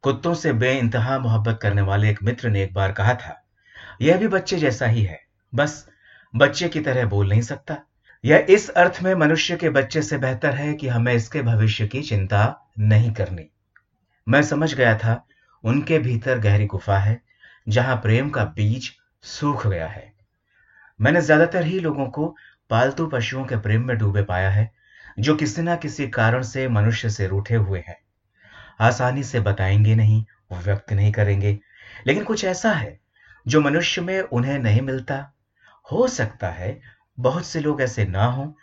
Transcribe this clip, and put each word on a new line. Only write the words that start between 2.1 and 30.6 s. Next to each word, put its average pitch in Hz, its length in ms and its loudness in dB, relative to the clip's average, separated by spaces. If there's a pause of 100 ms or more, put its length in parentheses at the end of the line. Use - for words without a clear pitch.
मित्र 120 260 -2
ने 98 140 0
एक 95 100 -6
बार 98 180 0
कहा 107 220 0
था, - 340 -10 (540)
"यह 165 160 6
भी 214 100 0
बच्चे 185 300 0
जैसा 131 300 0
ही 110 160 2
है, 85 160 -4 (360)
बस - 340 -2 (460)
बच्चे 143 340 2
की 160 100 -4
तरह 127 260 0
बोल 101 240 0
नहीं 110 120 4
सकता।" - 360 -8 (480)
यह 147 240 6
इस 202 200 6
अर्थ 175 340 2
में 185 120 0
मनुष्य 160 420 0
के 160 120 -2
बच्चे 135 320 0
से 147 160 -4
बेहतर 131 380 -2
है 147 180 -4
कि 143 140 -8
हमें 120 260 0
इसके 120 280 -2
भविष्य 110 460 0
की 131 140 -6
चिंता 104 760 -2
नहीं 107 340 4
करनी। 87 360 -6 (800)
मैं 143 140 4
समझ 156 300 -2
गया 120 240 2
था 113 280 -2 (380)
उनके 151 360 0
भीतर 123 400 -2
गहरी 104 260 2
गुफा 98 320 -2
है, 104 240 0 (480)
जहां 123 280 0
प्रेम 120 320 0
का 131 140 -2
बीज 101 480 -2 (300)
सूख 139 460 -4
गया 85 200 -4
है। - 260 -16 (880)
मैंने 156 200 4
ज्यादातर 160 440 4
ही 185 140 -2
लोगों 139 280 -4
को 156 280 -6 (340)
पालतू 135 380 2
पशुओं 127 380 -4
के 117 120 -4
प्रेम 110 300 0
में 120 100 0
डूबे 101 260 0
पाया 92 260 0
है, 107 220 2 (480)
जो 151 160 4
किसी 156 260 -2
ना 170 140 0
किसी 139 320 -8
कारण 117 340 2
से 131 260 -6
मनुष्य 110 420 0
से 101 180 -2
रूठे 98 280 -2
हुए 95 320 -2
हैं। - 140 -18 (800)
आसानी 123 440 2
से 127 160 -4
बताएंगे 101 560 2
नहीं, 110 300 4 (260)
व्यक्त 98 420 -4